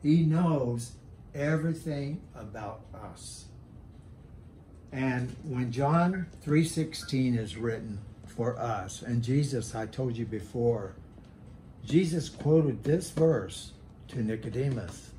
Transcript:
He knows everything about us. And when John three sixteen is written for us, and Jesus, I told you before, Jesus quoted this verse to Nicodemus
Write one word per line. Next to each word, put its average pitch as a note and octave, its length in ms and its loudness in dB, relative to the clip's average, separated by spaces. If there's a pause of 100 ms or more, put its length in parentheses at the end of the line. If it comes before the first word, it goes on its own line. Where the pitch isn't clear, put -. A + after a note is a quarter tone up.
He D#3+ 220 6
knows D3+ 680 2 (420)
everything D3+ 840 -2 (140)
about G#2+ 480 -10 (120)
us. - 520 -14 (1500)
And B2+ 500 0
when B2+ 300 -2
John E3 540 4 (160)
three D3+ 220 4
sixteen C3+ 720 0
is A2 220 -2
written A2 420 -4 (280)
for A#2+ 320 -2
us, G#2 420 -4
and A#2+ 240 0
Jesus, C#3 500 2
I A2 120 -4
told A#2+ 320 -2
you A#2 80 -2
before, G#2+ 680 0 (880)
Jesus E3 460 4
quoted C#3+ 560 4
this D#3+ 240 2
verse D3 640 2 (360)
to A#2+ 140 -4
Nicodemus A2 960 -2